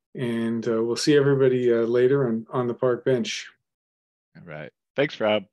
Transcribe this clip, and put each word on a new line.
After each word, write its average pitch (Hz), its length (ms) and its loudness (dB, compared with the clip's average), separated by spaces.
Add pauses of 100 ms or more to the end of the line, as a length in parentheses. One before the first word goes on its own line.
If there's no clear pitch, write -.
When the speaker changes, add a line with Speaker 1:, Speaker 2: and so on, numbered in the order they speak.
(140)
Speaker 1:
And, 117 540 -4
uh, 113 160 0
we'll 117 120 -2
see 147 200 4
everybody, 131 560 2
uh, 113 60 2
later 123 500 2
on, 113 220 -4
on 123 160 -4
the 120 80 -4
park 123 320 -2
bench. 120 440 -2 (840)
Speaker 2:
All 82 80 -20
right. 76 260 -14 (260)
Thanks, 143 220 -2
Rob. 107 340 0